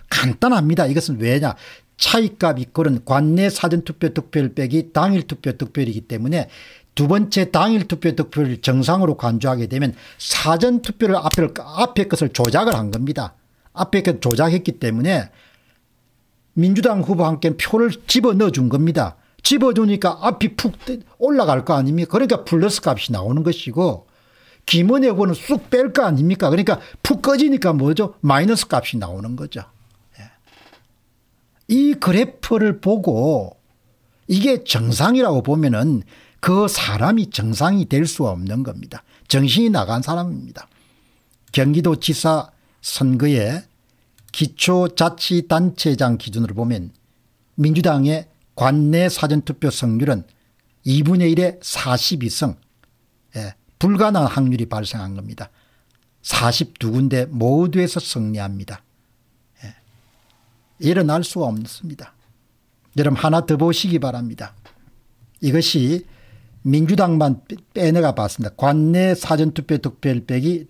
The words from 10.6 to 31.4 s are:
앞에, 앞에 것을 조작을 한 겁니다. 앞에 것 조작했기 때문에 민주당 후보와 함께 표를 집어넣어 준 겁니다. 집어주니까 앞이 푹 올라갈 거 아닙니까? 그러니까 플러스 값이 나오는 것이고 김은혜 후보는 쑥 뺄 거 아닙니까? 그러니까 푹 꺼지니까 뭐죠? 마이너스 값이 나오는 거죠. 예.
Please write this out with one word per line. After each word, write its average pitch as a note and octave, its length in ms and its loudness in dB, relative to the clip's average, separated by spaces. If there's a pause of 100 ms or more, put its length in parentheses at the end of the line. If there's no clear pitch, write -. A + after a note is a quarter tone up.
앞에, D#3 320 0 (100)
앞에 G3 500 -2
것을 D#3+ 220 -2
조작을 C#3+ 460 0
한 G#2+ 160 -4
겁니다. B2 440 -6 (380)
앞에 F#3+ 280 -2
것 F#3 200 0
조작했기 E3 520 0
때문에 A#2+ 560 -2 (1200)
민주당 F#3+ 480 2
후보와 E3 280 0
함께 D#3+ 260 -2
표를 A3+ 360 0 (140)
집어넣어 G#3+ 460 2
준 B2+ 180 0
겁니다. C#3+ 460 0 (280)
집어주니까 G#3 760 2
앞이 G#3+ 340 -2
푹 - 180 -4 (440)
올라갈 G3+ 460 2
거 D#3+ 100 0
아닙니까? D3 380 0
그러니까 A#3+ 320 2
플러스 F3 400 0
값이 B2 280 -2
나오는 A2+ 320 -2
것이고 D#3+ 640 -2 (580)
김은혜 A#3 440 4
후보는 F#3+ 240 0
쑥 - 360 -4
뺄 B3+ 240 2
거 C4+ 100 4
아닙니까? E3+ 460 2
그러니까 F3 320 0 (200)
푹 A#3+ 200 0
꺼지니까 C4+ 520 2
뭐죠? D3+ 460 0
마이너스 D3 500 2
값이 - 280 -2
나오는 G2 400 -10
거죠. C#3 240 -12 (580)
예. G#2 100 -20 (1400)